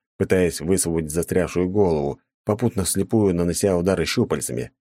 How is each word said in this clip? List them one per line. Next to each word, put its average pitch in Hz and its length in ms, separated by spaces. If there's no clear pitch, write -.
пытаясь 90 440
высвободить 82 500
застрявшую 85 580
голову, 82 500
попутно 107 400
вслепую 95 520
нанося 87 420
удары 87 280
щупальцами. 76 760